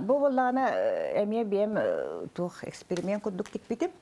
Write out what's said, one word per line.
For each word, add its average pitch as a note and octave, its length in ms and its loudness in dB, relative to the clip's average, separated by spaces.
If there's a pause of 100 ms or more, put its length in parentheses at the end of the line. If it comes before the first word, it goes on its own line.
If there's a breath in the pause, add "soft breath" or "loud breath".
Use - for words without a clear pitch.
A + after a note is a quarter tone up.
Бу B3 180 2
буллаана, C4 480 4
э, F#2+ 560 2
эмиэ A3 220 0
биэм, G3+ 320 2
э, E2 560 0
туох F3 320 -6
эксперимент F#3 580 -4
курдук G3+ 260 -4
тикпитим. D#4+ 420 -4 (100)